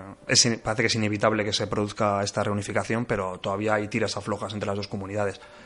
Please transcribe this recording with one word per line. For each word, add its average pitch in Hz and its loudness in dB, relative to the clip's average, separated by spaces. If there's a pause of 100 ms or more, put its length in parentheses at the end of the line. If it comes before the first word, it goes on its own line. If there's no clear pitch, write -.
(280)
es 127 6
in-, 113 2
parece 113 0
que 113 4
es 110 2
inevitable 107 2
que 104 0
se 107 0
produzca 104 0
esta 101 0
reunificación, 104 0
pero 95 -2
todavía 107 0
hay 107 0
tiras 107 0
aflojas 101 -4
entre 104 -2
las 101 0
dos 101 -4
comunidades, 98 -4 (260)